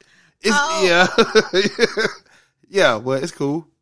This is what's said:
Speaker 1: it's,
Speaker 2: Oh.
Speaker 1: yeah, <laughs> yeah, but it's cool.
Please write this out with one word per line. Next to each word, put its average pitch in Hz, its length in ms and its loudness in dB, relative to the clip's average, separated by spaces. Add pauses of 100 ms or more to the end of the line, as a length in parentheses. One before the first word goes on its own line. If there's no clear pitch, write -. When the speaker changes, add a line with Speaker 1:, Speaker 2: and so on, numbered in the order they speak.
(420)
Speaker 1:
it's, 226 120 0
Speaker 2:
Oh. 285 320 0
Speaker 1:
yeah, 202 1200 0 (640)
<laughs> - 0 -
yeah, 151 300 2
but 131 240 -4
it's 131 80 -8
cool. 147 360 -6 (140)